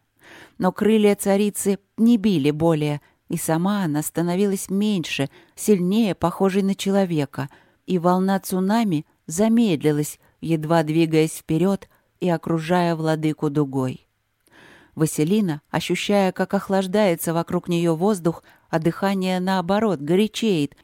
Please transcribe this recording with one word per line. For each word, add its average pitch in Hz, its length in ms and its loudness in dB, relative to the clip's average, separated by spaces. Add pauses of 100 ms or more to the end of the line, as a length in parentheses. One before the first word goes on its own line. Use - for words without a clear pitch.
(580)
Но - 140 0
крылья 208 460 2
царицы 202 640 0 (180)
не 233 200 4
били 175 340 2
более, 151 500 0 (260)
и - 80 -6
сама 180 480 -2
она 151 200 -2
становилась 185 640 -2
меньше, 196 600 -2 (240)
сильнее 196 600 0
похожей 190 460 0
на 196 120 0
человека, 175 760 -2 (380)
и 185 100 0
волна 185 420 2
цунами 190 640 -2 (220)
замедлилась, 160 920 0 (220)
едва 160 440 0
двигаясь 160 520 2
вперед 180 540 -2 (320)
и 185 80 0
окружая 165 640 0
владыку 156 540 -2
дугой. 135 580 -2 (920)
Василина, 160 640 0 (100)
ощущая, 185 600 0
как 185 220 -4
охлаждается 190 800 0
вокруг 170 360 -4
нее 170 260 2
воздух, 170 480 -2 (260)
а 165 100 0
дыхание, 185 600 -2
наоборот, 190 640 0
горячеет, 180 840 0